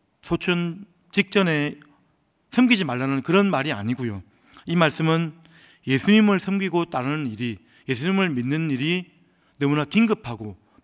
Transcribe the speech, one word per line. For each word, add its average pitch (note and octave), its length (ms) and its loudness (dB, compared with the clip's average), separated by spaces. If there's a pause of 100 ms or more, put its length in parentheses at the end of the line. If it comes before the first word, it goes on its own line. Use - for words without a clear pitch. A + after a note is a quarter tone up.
(220)
소천 F3 640 -4 (260)
직전에 E3+ 640 0 (720)
섬기지 A3 340 4
말라는 C3+ 380 -2
그런 F#3+ 280 2
말이 D3 220 -2
아니고요. A2 500 -4 (420)
이 E3+ 120 -2
말씀은 D#3+ 580 2 (520)
예수님을 G3+ 540 4
섬기고 F#3+ 460 -2
따르는 D3 400 -4
일이, A2 320 -6 (300)
예수님을 F3 420 0
믿는 C#3+ 400 -2
일이 D#3+ 400 -2 (480)
너무나 C#3+ 260 0
긴급하고 B2 720 -2 (280)